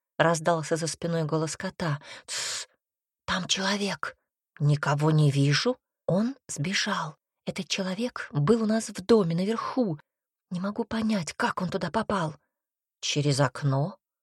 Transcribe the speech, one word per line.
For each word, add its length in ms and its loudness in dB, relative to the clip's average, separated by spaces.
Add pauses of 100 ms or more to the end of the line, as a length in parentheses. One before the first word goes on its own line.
(180)
раздался 580 2
за 120 -2
спиной 360 -2
голос 320 -2
кота. 460 -4 (240)
«Тсс, 420 -8 (560)
там 220 -4
человек! 720 -2 (420)
Никого 520 2
не 200 6
вижу. 480 2 (280)
Он 280 2 (140)
сбежал. 680 -4 (300)
Этот 180 -6
человек 640 -4
был 340 2
у 20 2
нас 240 0
в 100 -12
доме 340 4
наверху. 640 -2 (520)
Не 100 -6
могу 240 -4
понять, 480 -2
как 300 -2
он 80 -2
туда 200 -2
попал». 460 -2 (640)
«Через 400 2
окно?» 560 0 (260)